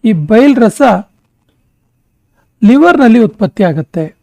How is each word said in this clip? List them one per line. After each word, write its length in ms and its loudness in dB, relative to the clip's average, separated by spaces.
ಈ 100 0
ಬೈಲ್ 420 0
ರಸ 260 -2
ಲಿವರ್‌ನಲ್ಲಿ 560 2
ಉತ್ಪತ್ತಿ 440 -4
ಆಗತ್ತೆ 600 -6